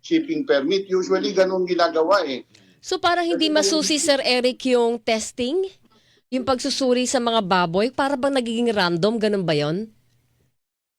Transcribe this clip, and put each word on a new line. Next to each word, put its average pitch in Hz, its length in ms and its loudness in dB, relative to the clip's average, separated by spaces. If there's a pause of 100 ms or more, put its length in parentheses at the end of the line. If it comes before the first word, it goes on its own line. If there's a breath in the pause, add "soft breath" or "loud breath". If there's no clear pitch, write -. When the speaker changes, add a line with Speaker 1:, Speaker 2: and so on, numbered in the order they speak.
Speaker 1:
shipping 160 400 -2
permit. 156 400 0
Usually, 185 480 -2
ganun 185 320 0
ginagawa 170 560 2
eh. 135 240 -6 (400 soft breath)
Speaker 2:
So, 370 160 -6
para 349 240 2
hindi 320 240 0
Speaker 1:
Kasi 302 80 0
Speaker 2:
masusi, 311 400 0
Sir 277 240 2
Eric, 247 480 0
yung 233 320 2
testing? 254 720 -4 (560 soft breath)
Yung 254 160 -4
pagsusuri 254 640 0
sa 277 80 0
mga 226 240 0
baboy, 185 480 2
para 277 240 -2
bang 277 240 0
nagiging 233 320 0
random? 196 480 2
Ganun 208 240 0
ba 165 160 0
yon? 165 320 -2 (1080)